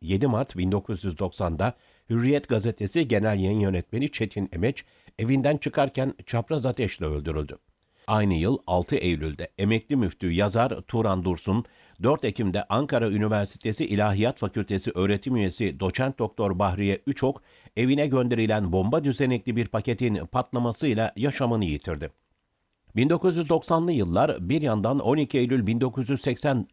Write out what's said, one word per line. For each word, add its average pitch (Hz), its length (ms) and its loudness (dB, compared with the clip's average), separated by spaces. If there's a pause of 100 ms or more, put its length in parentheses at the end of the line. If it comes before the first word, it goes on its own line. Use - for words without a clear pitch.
yedi 180 260 2
Mart 117 300 -2
bin 92 140 0
dokuz 98 320 -4
yüz 87 160 -4
doksanda 92 540 -2 (360)
Hürriyet 127 400 0
Gazetesi 113 580 0
Genel 107 320 2
Yayın 101 200 2
Yönetmeni 101 520 -2
Çetin 101 400 -4
Emeç 107 340 -2 (340)
evinden 135 380 2
çıkarken 135 560 -2 (120)
çapraz 123 400 -2
ateşle 107 400 -2
öldürüldü. 76 520 -4 (500)
Aynı 104 260 4
yıl 90 240 2 (100)
altı 90 280 0
Eylül'de 80 600 -2
emekli 110 380 0
müftü 92 360 0
yazar 101 500 0
Turan 101 420 0
Dursun, 95 420 0 (380)
dört 131 220 2
Ekim'de 101 380 -2
Ankara 117 460 0
Üniversitesi 107 760 -2
İlahiyat 104 520 2
Fakültesi 104 580 -4
öğretim 98 400 0
üyesi 95 440 -2
Doçent 127 400 -2
Doktor 98 400 -2
Bahriye 98 480 0
Üçok 139 340 -2 (360)
evine 139 300 2
gönderilen 113 640 2
bomba 107 320 2
düzenekli 127 520 0
bir 117 120 0
paketin 107 580 -2
patlamasıyla 120 920 0
yaşamını 117 500 0
yitirdi. 76 460 -4 (840)
Bin 127 140 4
dokuz 170 280 2
yüz 160 120 -4
doksanlı 165 420 2
yıllar 98 580 2
bir 151 120 2
yandan 117 380 0
on 131 180 2
iki 143 200 0
Eylül 123 300 2
bin 117 140 0
dokuz 127 280 -2
yüz 135 120 0
seksen 131 520 -2